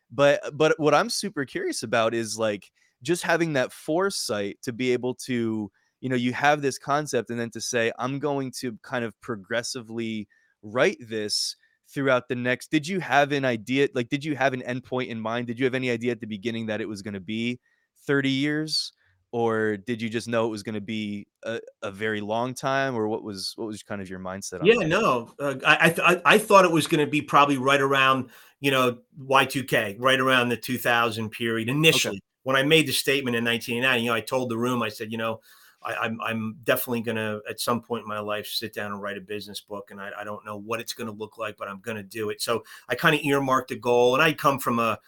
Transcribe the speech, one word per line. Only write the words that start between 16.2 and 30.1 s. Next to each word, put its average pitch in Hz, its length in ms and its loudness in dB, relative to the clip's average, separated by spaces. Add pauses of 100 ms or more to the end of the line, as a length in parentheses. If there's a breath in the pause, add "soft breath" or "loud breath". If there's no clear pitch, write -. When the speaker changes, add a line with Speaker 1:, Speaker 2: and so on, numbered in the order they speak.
Speaker 1:
the 113 60 -10
beginning 110 400 -4
that 107 140 -2
it 98 80 -4
was 101 140 -10
gonna 101 180 -8
be 113 400 -4 (380)
thirty 139 320 2
years? 151 640 -2 (400)
Or 110 440 2
did 110 260 -4
you 117 60 -2
just 107 180 -4
know 117 200 2
it 117 40 -2
was 104 140 -8
gonna 107 160 -6
be 104 480 -6 (160)
a, 113 160 -6 (220)
a 101 100 -8
very 107 280 -2
long 117 320 -2
time? 135 440 -2
Or 110 100 0
what 110 160 -4
was, 98 320 -8
what 110 140 -8
was 107 160 -10
kind 101 180 -10
of 90 80 -12
your 92 80 -10
mindset 92 420 -10
on 165 60 0
Speaker 2:
Yeah, 226 140 6
Speaker 1:
that? 165 80 -2
Speaker 2:
no. 156 500 0
Uh, 139 160 -4 (100)
I, 151 160 6
I 170 100 6
th-, 170 100 -2
I, 175 240 4
I 196 140 8
thought 202 260 8
it 170 80 4
was 156 160 2
gonna 156 180 4
be 147 160 0
probably 143 340 6
right 135 240 4
around, 135 500 4 (280 loud breath)
you 139 140 2
know, 127 260 2 (180)
Y 135 280 4
two 131 200 -4
K, 107 360 0
right 131 180 4